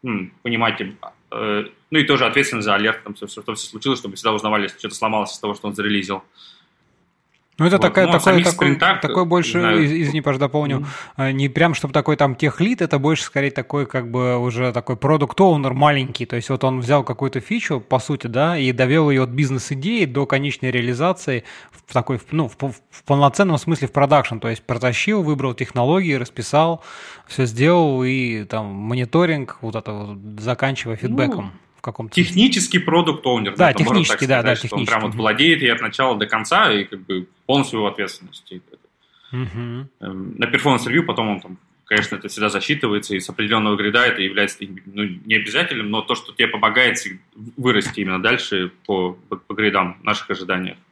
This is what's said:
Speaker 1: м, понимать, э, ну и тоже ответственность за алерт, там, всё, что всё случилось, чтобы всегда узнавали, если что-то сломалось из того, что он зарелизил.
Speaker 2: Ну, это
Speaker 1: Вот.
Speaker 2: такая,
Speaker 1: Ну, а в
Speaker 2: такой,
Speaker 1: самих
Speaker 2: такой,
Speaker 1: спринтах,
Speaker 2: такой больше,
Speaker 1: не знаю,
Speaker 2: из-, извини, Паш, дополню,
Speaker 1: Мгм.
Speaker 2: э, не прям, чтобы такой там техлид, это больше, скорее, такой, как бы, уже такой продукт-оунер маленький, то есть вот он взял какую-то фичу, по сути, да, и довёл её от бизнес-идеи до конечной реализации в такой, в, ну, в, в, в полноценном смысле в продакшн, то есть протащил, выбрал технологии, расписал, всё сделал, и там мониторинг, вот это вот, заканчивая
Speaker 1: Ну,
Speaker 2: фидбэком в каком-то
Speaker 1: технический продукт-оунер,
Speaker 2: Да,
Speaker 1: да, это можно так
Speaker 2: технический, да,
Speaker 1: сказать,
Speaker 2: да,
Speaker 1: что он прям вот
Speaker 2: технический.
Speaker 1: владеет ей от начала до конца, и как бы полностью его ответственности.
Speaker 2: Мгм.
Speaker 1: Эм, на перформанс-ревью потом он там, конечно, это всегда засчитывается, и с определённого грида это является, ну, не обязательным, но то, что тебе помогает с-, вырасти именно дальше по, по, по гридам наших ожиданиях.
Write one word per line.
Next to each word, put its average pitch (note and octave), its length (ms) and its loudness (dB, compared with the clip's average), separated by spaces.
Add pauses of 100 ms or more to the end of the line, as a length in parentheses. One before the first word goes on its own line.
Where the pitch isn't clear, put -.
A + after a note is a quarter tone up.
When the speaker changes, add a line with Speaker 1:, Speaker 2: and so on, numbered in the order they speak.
Speaker 1:
м, G2 280 -6 (100)
понимать, A2+ 380 -2 (520)
э, G#2+ 320 -2 (260)
ну D#3 80 2
и C#3+ 60 4
тоже B2+ 220 2
ответственность A#2 400 0
за G#2 100 2
алерт, G#2+ 280 0
там, G#2 100 -12
всё, - 120 -14
что G#2 160 -16
всё A2 140 -8
случилось, A#2+ 420 -6
чтобы G2+ 180 -10
всегда A2 160 0
узнавали, G#2+ 320 0
если F#2 140 -8
что-то G#2 160 -10
сломалось A2 380 -2
из - 80 -14
того, G#2 140 -4
что G#2 140 -10
он G2+ 60 -8
зарелизил. G2+ 480 -4 (1400)
Speaker 2:
Ну, D#3+ 60 4
это F#3 100 4
Speaker 1:
Вот. F#3 60 4
Speaker 2:
такая, F#3 240 4
Speaker 1:
Ну, E3+ 60 4
а F3 60 4
в - 60 -
Speaker 2:
такой, F#3+ 100 6
Speaker 1:
самих F3 120 6
Speaker 2:
такой, E3+ 220 2
Speaker 1:
спринтах, E3 320 2
Speaker 2:
такой F3+ 240 0
больше, E3+ 340 2
Speaker 1:
не - 40 2
знаю, E3 200 4
Speaker 2:
из-, D3 100 2
извини, D#3 280 0
Паш, C3+ 180 0
дополню, C#3+ 400 0
Speaker 1:
Мгм. C#3+ 80 -4 (300)
Speaker 2:
э, C3+ 160 0
не C3+ 160 0
прям, D#3 260 2
чтобы C#3 180 -6
такой D3+ 240 2
там C#3 200 2
техлид, F3 460 0
это D3+ 180 0
больше, D3+ 240 0
скорее, C#3 260 -2
такой, C#3 360 -4
как A#2+ 260 -6
бы, B2 260 0
уже B2 340 -2
такой A#2+ 240 -4
продукт-оунер C#3+ 800 4
маленький, C3+ 500 2
то A#2+ 120 -6
есть A#2 140 -6
вот C3 120 0
он C3 180 2
взял C3+ 220 2
какую-то C3+ 380 -4
фичу, G3+ 400 -4
по B2+ 180 0
сути, B2 300 -4
да, D3+ 280 0
и C3 140 0
довёл C3+ 400 4
её C3 140 4
от A#2+ 60 -6
бизнес-идеи C#3 720 -2
до C#3 200 -2
конечной C#3 460 -2
реализации B2+ 720 -2 (300)
в - 200 -20
такой, B2 260 0
в, - 120 -12
ну, D3+ 180 0
в, - 120 -14
в, C3 140 -4 (180)
в - 120 -20
полноценном C#3+ 540 4
смысле D3+ 300 -2
в - 40 -8
продакшн, C#3 460 4
то A#2 100 -6
есть A2+ 140 -6
протащил, B2+ 600 0
выбрал C#3 300 -2
технологии, C#3+ 600 0
расписал, C#3+ 680 0 (420)
всё - 180 -2
сделал, C3+ 600 4
и B2 400 -2
там A2 220 -6
мониторинг, B2 960 0
вот A2+ 120 -8
это A2 180 -6
вот, G#2 260 -10 (220)
заканчивая B2 640 -2
Speaker 1:
Ну, B2+ 60 -2
Speaker 2:
фидбэком G3+ 440 -2 (240)
в - 40 -20
каком-то A2+ 340 -10
Speaker 1:
технический A3 640 2
продукт-оунер, C#3+ 760 0
Speaker 2:
Да, F3+ 100 6
Speaker 1:
да, D3+ 40 6
это A2+ 140 0
можно A#2 100 2 (100)
так - 140 0
Speaker 2:
технический, C#3 80 0
да, B2+ 140 4
Speaker 1:
сказать, A2+ 220 0
Speaker 2:
да, B2 60 -10
Speaker 1:
что G#2+ 80 -6
он A2+ 100 -2
прям A2+ 160 2
вот G#2+ 100 -2
Speaker 2:
технический. A2 100 -6
Speaker 1:
владеет C#3 400 4
ей A#2+ 100 4
от A#2 80 -2
начала A#2 380 0
до G#2 80 -2
конца, C3 460 2
и G2+ 120 0
как F#2+ 220 -14
бы F#2 200 -4 (200)
полностью C3+ 320 0
его G#2 100 0
ответственности. F#2 720 -10 (680)
Speaker 2:
Мгм. A#2+ 580 -8 (120)
Speaker 1:
Эм, F#2+ 380 -10
на A#2 100 2
перформанс-ревью B2+ 580 2
потом A2+ 240 0
он F#2+ 100 -2
там, F#2 160 -18 (280)
конечно, G#2 320 0
это G2+ 120 -10
всегда G#2 220 -2
засчитывается, G#2 640 -2
и F#2+ 60 -2
с - 100 -12
определённого G#2 460 0
грида G#2 300 2
это A2+ 160 0
является, G2+ 360 -2 (280)
ну, G2+ 180 -4 (200)
не A2 120 0
обязательным, A2 540 -2
но G#2+ 120 -2
то, B2 140 -2
что - 160 -16
тебе A#2 160 0
помогает A2 500 2
с-, - 100 -10 (480)
вырасти A2 440 0
именно F#2 200 -2
дальше G2+ 520 -2 (140)
по, F#2 260 -2 (160)
по, G2 80 -8
по - 180 -14
гридам F#2+ 480 0
наших - 280 -4
ожиданиях. F#2 460 -4 (140)